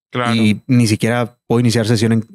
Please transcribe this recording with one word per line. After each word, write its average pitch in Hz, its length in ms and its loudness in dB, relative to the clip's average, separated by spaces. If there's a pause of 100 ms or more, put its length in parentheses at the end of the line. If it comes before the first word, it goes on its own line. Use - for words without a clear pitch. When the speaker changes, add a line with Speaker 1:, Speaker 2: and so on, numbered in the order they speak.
(120)
Speaker 1:
Claro. 120 220 -2
Speaker 2:
y 107 320 0
ni 123 220 2
siquiera 113 580 -2
puedo 120 140 0
iniciar 117 260 0
sesión 113 260 0
en, 113 120 -2 (100)